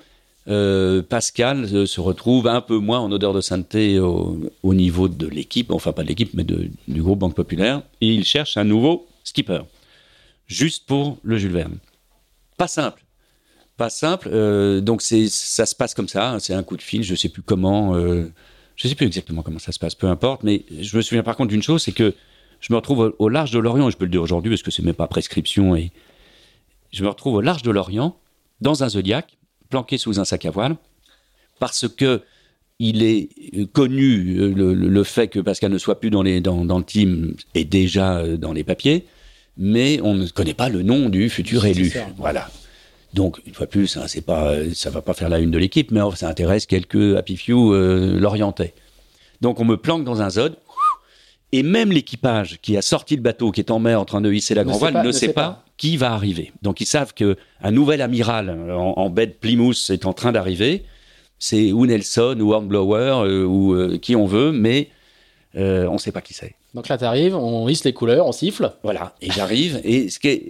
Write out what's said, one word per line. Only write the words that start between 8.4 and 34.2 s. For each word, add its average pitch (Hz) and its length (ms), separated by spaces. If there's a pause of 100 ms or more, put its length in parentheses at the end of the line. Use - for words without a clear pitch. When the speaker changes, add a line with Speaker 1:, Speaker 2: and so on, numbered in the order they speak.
Speaker 1:
un 104 60
nouveau 120 440 (160)
skipper, - 380 (840)
juste 139 400
pour 139 360
le 113 140
Jules 98 140
Verne. 82 260 (800)
Pas 180 100
simple, 135 360 (720)
pas 113 140
simple, 170 420
euh, 101 480
donc 107 220
c'est, 110 260
ça - 380
se - 80
passe - 180
comme 98 160
ça, 110 220
hein, 110 80
c'est 92 160
un 95 80
coup 90 140
de - 40
fil, 110 220
je 92 100
sais 87 160
plus - 140
comment, 98 520
euh, 87 360 (440)
je - 120
sais 139 80
plus 143 100
exactement 82 380
comment 82 160
ça - 120
se - 80
passe, 82 140
peu - 140
importe, 120 360
mais 104 220 (160)
je 101 160
me 113 60
souviens 113 200
par 113 140
contre 120 120
d'une 107 140
chose, 160 200
c'est 95 100
que 107 220 (440)
je - 140
me 117 40
retrouve 127 220
au, 110 200
au 107 100
large 123 220
de 117 80
l'Orient, 120 280
et 113 40
je - 60
peux 92 80
le 90 60
dire 87 120
aujourd'hui 85 260
parce 110 140
que - 80
c'est 85 120
même 82 120
pas 82 120
prescription, - 680
et 85 160 (1000)
je 92 120
me 98 40
retrouve 110 280
au 101 60
large 151 200
de 117 100
l'Orient, 101 460 (440)
dans 135 220
un 123 60
Zodiac, 104 480 (320)
planqué 131 280
sous 101 240
un 95 40
sac 90 200
à 82 60
voile, 120 260 (840)
parce - 280
que 127 340 (580)
il 110 240
est, 113 260 (280)
euh, 101 80
connu, 127 720